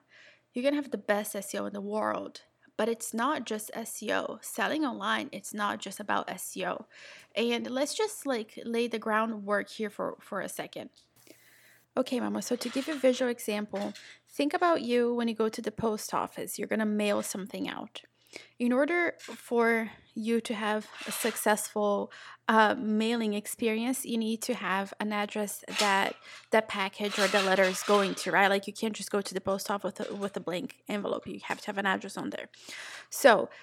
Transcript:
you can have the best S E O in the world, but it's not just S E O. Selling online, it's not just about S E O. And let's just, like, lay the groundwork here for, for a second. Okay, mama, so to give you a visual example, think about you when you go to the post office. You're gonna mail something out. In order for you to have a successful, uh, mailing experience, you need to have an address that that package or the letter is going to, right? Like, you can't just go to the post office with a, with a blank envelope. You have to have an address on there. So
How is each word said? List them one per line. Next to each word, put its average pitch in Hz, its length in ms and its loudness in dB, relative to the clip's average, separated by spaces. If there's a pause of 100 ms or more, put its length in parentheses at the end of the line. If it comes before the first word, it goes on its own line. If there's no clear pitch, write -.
(520)
you 240 100 -4
can 285 120 4
have 294 160 0
the 214 80 -2
best 208 360 0
S 196 200 -6
E 196 40 -2
O 202 60 -2
in 202 80 -6
the 202 80 -6
world, 208 640 -2 (340)
but 214 120 2
it's - 240 -4
not 254 320 0
just 214 300 -6
S - 280 -10
E 214 100 -2
O. - 280 -2
Selling 254 440 -2
online, 220 480 -2
it's - 200 -10
not 208 280 -2
just - 180 -10
about - 320 0
S - 260 -10
E 185 80 -4
O. - 220 -4 (480)
And 233 360 0
let's 269 240 -2
just, 427 300 -2
like, 240 400 -2
lay 233 220 0
the 226 140 -4
groundwork 214 680 0
here 214 220 -6
for, - 300 -6
for 196 200 -8
a 185 80 -6
second. - 420 -10 (1080)
Okay, 254 240 0
mama, 208 200 -2
so 247 140 -2
to 240 140 -2
give 262 180 -2
you 311 80 -4
a 285 40 -6
visual 254 320 4
example, 208 640 -4 (340)
think 294 260 0
about 349 280 4
you 240 300 4
when 240 140 2
you 226 80 0
go 220 140 2
to 226 140 -6
the 220 100 -4
post - 420 -2
office. - 420 -4
You're 202 120 -4
gonna 214 180 2
mail 208 360 2
something 190 460 -6
out. - 340 -8 (580)
In 240 120 4
order 320 460 4
for 226 720 2 (240)
you 226 280 2
to 240 120 -4
have 214 320 0 (220)
a - 20 -6
successful, 208 1000 0 (340)
uh, 220 320 6
mailing 220 560 0
experience, 226 720 -2
you 233 140 -4
need 226 240 -2
to 247 120 -2
have 196 460 -2
an 214 120 -2
address 208 520 -4 (160)
that 196 340 4 (380)
that 220 160 4
package 202 500 -2
or 202 80 6
the 196 160 4
letter 190 220 6
is 185 180 2
going 196 320 6
to, - 160 -4
right? 190 180 8
Like, 196 200 2
you 202 40 -6
can't 220 220 -2
just - 160 -10
go 202 100 2
to 196 140 -6
the 185 60 -4
post 196 280 -2
office 202 300 -4
with - 120 -4
a, - 40 -6
with 202 220 -4
a 190 40 -6
blank 175 360 -6 (120)
envelope. - 380 -4
You 196 160 -10
have - 200 -4
to - 40 -16
have 196 120 -6
an 208 80 0
address 196 300 -2
on - 140 -6
there. - 200 -10 (580)
So - 400 6 (140)